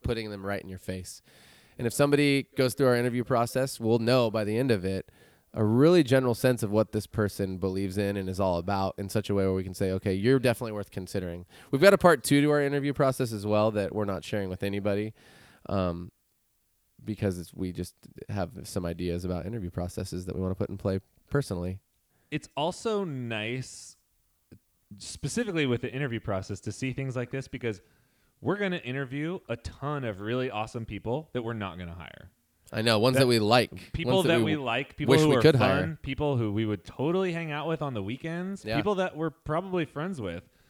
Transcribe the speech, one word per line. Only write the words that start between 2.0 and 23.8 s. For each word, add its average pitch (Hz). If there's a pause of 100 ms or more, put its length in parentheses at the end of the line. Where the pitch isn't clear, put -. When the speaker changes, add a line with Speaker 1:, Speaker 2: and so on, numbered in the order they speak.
Speaker 1:
goes 127
through 135
our 123
interview 120
process, 127
we'll 117
know 117
by 107
the 107
end 131
of 92
it 95 (420)
a 110
really 143
general 127
sense 127
of 101
what 107
this 107
person 98
believes 92
in 101
and 95
is 92
all 92
about 95
in 98
such -
a 101
way 98
where 95
we 92
can 92
say, 95
"Okay, 95
you're 117
definitely 120
worth 104
considering." 90 (260)
We've 135
got 196
a 196
part 165
two 143
to 147
our 147
interview 143
process 131
as 101
well 107
that 101
we're 104
not 95
sharing 101
with 92
anybody, 101 (540)
um, 90 (920)
because 101
it's, 82
we 92
just 90 (360)
have 95 (120)
some 90
ideas 85
about 87
interview 101
processes 90
that -
we 90
wanna 92
put -
in 101
play 95 (300)
personally. 95 (520)
Speaker 2:
It's 147 (100)
also 202
nice, 123 (1040)